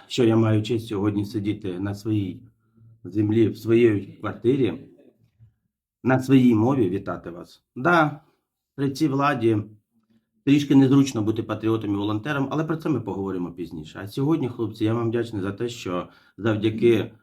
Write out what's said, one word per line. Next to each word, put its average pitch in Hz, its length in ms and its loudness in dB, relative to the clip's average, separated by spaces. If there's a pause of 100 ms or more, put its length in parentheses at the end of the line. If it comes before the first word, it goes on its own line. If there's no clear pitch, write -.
що - 160 0
я 113 120 4
маю 110 280 2
честь 110 240 -4
сьогодні 101 380 -2
сидіти 98 540 -6
на 101 160 -6
своїй 101 480 -4 (600)
землі, 107 460 2
в - 80 -8
своїй 113 640 2
квартирі, 110 680 -2 (1160)
на 131 160 2
своїй 127 360 6
мові 113 340 2
вітати 92 400 -6
вас. 85 340 -18 (120)
Да, 147 460 2 (540)
при 139 160 -2
цій 147 160 -2
владі 131 500 0 (880)
трішки 143 320 4
незручно 135 460 6
бути 110 220 -2
патріотом 110 500 -2
і 101 40 0
волонтером, 110 540 -2
але 151 120 -2
про 156 140 -4
це 160 120 -6
ми 120 120 0
поговоримо 95 500 -6
пізніше. 82 520 -12
А 101 40 -12
сьогодні, 139 420 -2
хлопці, 110 360 -4
я 110 80 2
вам 117 160 -2
вдячний 110 320 -4
за 98 100 -4
те, 117 180 -6
що 90 400 -6 (280)
завдяки 107 720 2 (100)